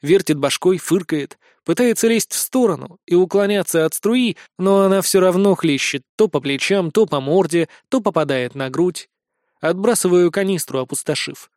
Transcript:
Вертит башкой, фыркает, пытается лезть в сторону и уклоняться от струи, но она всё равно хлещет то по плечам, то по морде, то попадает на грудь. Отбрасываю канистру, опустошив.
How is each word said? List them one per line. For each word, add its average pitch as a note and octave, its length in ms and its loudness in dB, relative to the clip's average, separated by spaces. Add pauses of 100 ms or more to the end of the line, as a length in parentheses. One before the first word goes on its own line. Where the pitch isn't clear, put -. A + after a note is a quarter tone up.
Вертит D#3+ 360 2
башкой, C#3+ 400 0
фыркает, D#3+ 600 -4 (260)
пытается A3+ 440 0
лезть A3+ 240 0
в - 60 -8
сторону G3 680 -2
и F3 100 0
уклоняться F#3 720 2
от D#3+ 80 -2
струи, A#3 440 -2 (200)
но G3 240 4
она F#3+ 200 2
всё - 180 2
равно F#3 360 4
хлещет - 480 -2 (120)
то A3 120 2
по D3+ 120 -2
плечам, C#3+ 520 -2
то A3 140 4
по D3 140 -4
морде, E3 500 0 (200)
то C4 120 0
попадает C#3 540 -2
на C3+ 140 -6
грудь. E3 400 -4 (520)
Отбрасываю F3+ 680 2
канистру, F#3+ 480 -4
опустошив. - 760 -8